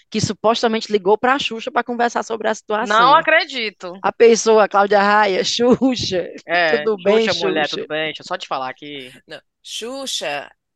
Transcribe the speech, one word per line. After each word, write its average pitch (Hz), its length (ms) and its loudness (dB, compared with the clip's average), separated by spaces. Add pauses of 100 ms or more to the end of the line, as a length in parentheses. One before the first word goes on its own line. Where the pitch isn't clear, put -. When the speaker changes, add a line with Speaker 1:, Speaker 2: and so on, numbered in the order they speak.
(100)
Speaker 1:
que - 100 -4
supostamente 220 720 -2
ligou 208 280 2
pra 254 200 0
Xuxa 226 320 -8
pra 247 140 -4
conversar 233 380 -4
sobre 220 260 -6
a 220 60 0
situação. 214 280 -6
Speaker 2:
Não 233 320 4
acredito. 269 880 0
Speaker 1:
A 202 100 0
pessoa, 220 560 6
Cláudia 202 340 2
Raia, 202 400 2
<laughs> - 20 -6
Xuxa, 240 840 0 (180)
Speaker 2:
É, 170 200 2
Speaker 1:
tudo 156 300 0
Speaker 2:
Xuxa, - 20 -6
Speaker 1:
bem, 175 60 -8 (260)
Speaker 2:
mulher, - 0 -
Speaker 1:
Xuxa? 160 380 -2
Speaker 2:
tudo 147 180 -8
bem? 156 200 -4
Deixa 151 160 -10
eu - 40 -20
só 180 100 -8
te - 120 -12
falar 135 220 -6
aqui. 135 420 -16 (140)
Speaker 3:
Não, 156 140 -18 (220)
Xuxa 220 880 -8 (260)